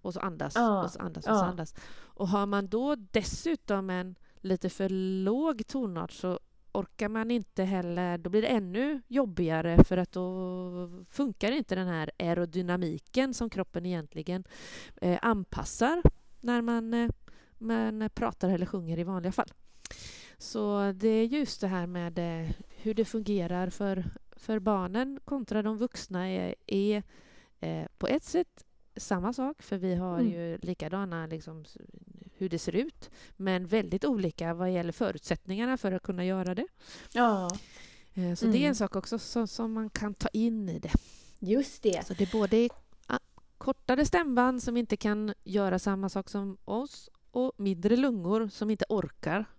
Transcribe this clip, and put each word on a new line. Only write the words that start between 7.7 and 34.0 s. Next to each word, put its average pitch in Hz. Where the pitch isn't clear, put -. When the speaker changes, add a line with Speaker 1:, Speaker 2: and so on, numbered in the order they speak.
Speaker 1:
då 170
blir 214
det -
ännu 233
jobbigare, 170
för 185
att 180
då 180
funkar 233
inte 262
den 185
här 160
aerodynamiken 175
som 226
kroppen 180
egentligen, 175
eh, 175
anpassar 226
när 240
man, 233
eh, 233
man 220
pratar 220
eller 180
sjunger 165
i 175
vanliga 185
fall. -
Så 202
det 208
är 220
just 262
det 202
här 185
med, 175
eh, 165
hur 214
det 220
fungerar 185
för, 190
för 220
barnen 208
kontra 214
de 214
vuxna 185
är, 185
är, 208
eh, 160
på -
ett 294
sätt -
samma 190
sak, 262
för -
vi 180
har 180
Speaker 2:
Mm. 226
Speaker 1:
ju 170
likadana, 170
liksom, 160
s-, -
hur 190
det 170
ser 170
ut, 285
men 185
väldigt 190